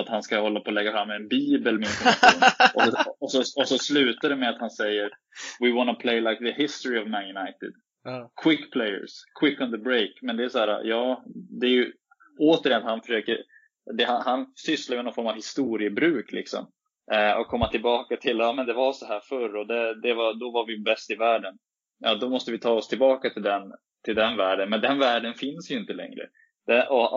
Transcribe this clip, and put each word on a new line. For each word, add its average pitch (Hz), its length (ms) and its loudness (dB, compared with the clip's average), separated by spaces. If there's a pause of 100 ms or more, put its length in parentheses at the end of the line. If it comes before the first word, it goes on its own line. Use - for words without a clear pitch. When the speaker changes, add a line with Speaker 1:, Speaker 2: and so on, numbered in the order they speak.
Speaker 1:
att 104 60 -6
han 107 140 -2
ska 110 180 0
hålla 104 200 0
på - 100 -6
att 107 40 -2
lägga 104 180 0
fram 107 180 -2
en 107 180 -8
bibel 123 500 2
med 107 100 -2
information. 247 520 6 (340)
Speaker 2:
<laughs> - 0 -
Speaker 1:
Och - 80 4
så, 269 280 2 (100)
och 135 100 -6 (160)
så, - 140 -4
och 123 80 2
så 131 100 2
slutar 139 500 2
det 143 80 0
med 127 140 0
att 117 100 -8
han 113 100 -6
säger, 104 400 -2 (500)
"We 123 120 4
wanna 120 220 2
play 117 260 0
like 110 180 0
the 120 240 -2
history 131 400 -2
of 104 60 -8
Man 104 160 -4
United." 95 480 -10 (320)
Speaker 2:
Ja. 127 260 -12 (120)
Speaker 1:
"Quick 156 300 2
players, 104 380 -4 (300)
quick 143 200 2
on 127 120 -2
the 113 60 -6
break." 113 320 0 (120)
Men 123 140 -4
det 120 80 -2
är 127 40 -4
så 123 100 -2
här, 107 260 0
ja, 120 400 -2 (360)
det 123 60 2
är 127 40 4
ju 123 220 4 (480)
återigen 151 420 4
han 113 180 -4
försöker, 113 380 -2 (580)
det, 117 80 2
han, 120 200 0
han 131 300 -2
sysslar 135 420 -4
med 120 80 -6
någon 120 100 -6
form 117 120 -4
av 110 80 -2
historiebruk 110 960 -2
liksom. 98 340 -8 (460)
Eh, 104 280 4
och 113 60 -4
komma 117 220 0
tillbaka 120 480 0
till, 113 220 -2
ja 117 140 2
men 131 140 -4
det 117 80 -2
var 131 180 2
så 127 140 -14
här 107 140 -4
förr 117 360 -6
och 104 100 -6
det, 113 340 -2
det 120 140 0
var, 113 200 0
då 120 160 -8
var 117 160 -2
vi 110 120 -8
bäst 107 320 -2
i 110 40 -4
världen. 107 440 0 (420)
Ja, 113 140 0
då 117 140 -2
måste 127 240 -2
vi 113 60 -4
ta 120 120 0
oss 110 180 2
tillbaka 131 420 2
till 107 120 -8
den, - 300 -2 (320)
till 113 100 -4
den 110 220 2
världen. 98 340 0
Men 110 100 0
den 135 180 0
världen 117 360 2
finns 151 360 -10
ju 135 80 -4
inte 101 140 -8
längre. 92 300 -10 (440)
Det, 117 200 4
och, 117 300 2